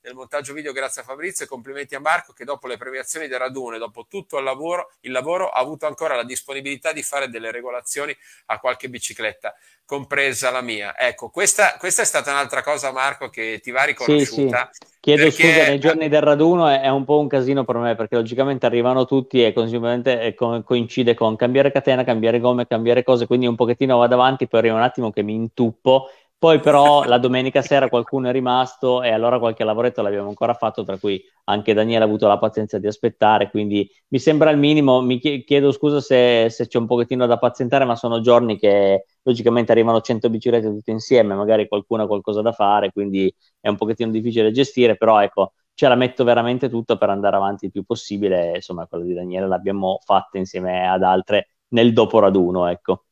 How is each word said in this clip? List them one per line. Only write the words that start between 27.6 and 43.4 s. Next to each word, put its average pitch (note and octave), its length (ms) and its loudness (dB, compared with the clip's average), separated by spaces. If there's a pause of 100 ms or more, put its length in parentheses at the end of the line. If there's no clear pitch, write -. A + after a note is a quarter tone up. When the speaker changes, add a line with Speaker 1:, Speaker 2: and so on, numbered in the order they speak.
Speaker 2:
sera C3+ 300 2
qualcuno B2 400 -2
è - 20 -2
rimasto B2+ 680 0
e A#2+ 80 0
allora A#2 280 2
qualche A2+ 240 -2
lavoretto A#2 380 -2
l'abbiamo G2+ 280 -4
ancora A#2 260 -2
fatto, A2 300 -4
tra F#2+ 120 -8
cui G2 260 -4 (220)
anche G#2 300 0
Daniele A2 280 2
ha A2 40 4
avuto G#2+ 220 0
la G2+ 100 4
pazienza G#2+ 400 -4
di G2 80 -6
aspettare, G#2+ 640 0
quindi G#2 360 -2 (220)
mi C3+ 100 -2
sembra D#3 320 4
il D3+ 60 2
minimo. C#3+ 460 4
Mi B2+ 160 0
chie-, C#3 260 -4
chiedo C#3+ 260 4
scusa D3 300 0
se, B2 480 4
se A2+ 180 -4
c'è B2 120 -2
un A#2 80 -2
pochettino B2 400 0
da A#2 120 4
pazientare, B2+ 460 0
ma A#2+ 100 0
sono A#2 280 -4
giorni A#2+ 360 4
che G2+ 460 4 (180)
logicamente A#2 500 0
arrivano A2+ 280 4
cento A#2 300 -2
biciclette A2+ 380 0
tutte G#2+ 220 -8
insieme, A2 440 2
magari G#2 340 2
qualcuno G#2+ 360 -4
ha - 20 -4
qualcosa G#2 340 -4
da A2+ 120 0
fare, G#2 380 0
quindi G2 420 -2 (280)